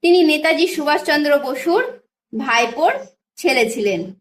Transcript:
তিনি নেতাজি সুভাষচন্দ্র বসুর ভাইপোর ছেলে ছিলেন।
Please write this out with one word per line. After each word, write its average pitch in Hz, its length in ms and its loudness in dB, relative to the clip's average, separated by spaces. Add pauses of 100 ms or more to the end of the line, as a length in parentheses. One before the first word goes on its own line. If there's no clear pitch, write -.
তিনি 349 160 4 (140)
নেতাজি 320 340 0 (100)
সুভাষচন্দ্র 294 560 0 (140)
বসুর 339 360 -2 (600)
ভাইপোর 240 500 0 (480)
ছেলে 254 240 2 (100)
ছিলেন। 202 260 -2 (200)